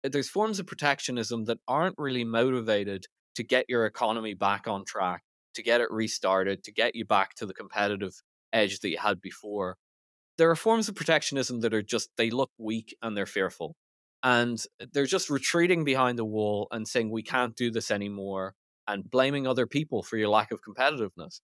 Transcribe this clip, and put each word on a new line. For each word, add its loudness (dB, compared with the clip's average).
There's 0
forms 0
of -8
protectionism -2
that 0
aren't 0
really -2
motivated 0
to -6
get 2
your 2
economy -2
back 0
on -4
track, -2
to -10
get 4
it 0
restarted, 0
to -16
get 0
you -6
back 2
to -8
the -12
competitive -2
edge 2
that -2
you -4
had 0
before. -6
There 6
are 4
forms 2
of -8
protectionism 0
that 2
are 2
just, -4
they 2
look 0
weak -6
and -4
they're 0
fearful. -4
And 4
they're 2
just 0
retreating 2
behind 2
the -2
wall 0
and -6
saying, 0
"We -4
can't -2
do -2
this -4
anymore," -4
and -6
blaming 2
other 0
people -2
for -8
your 2
lack 4
of -8
competitiveness. -2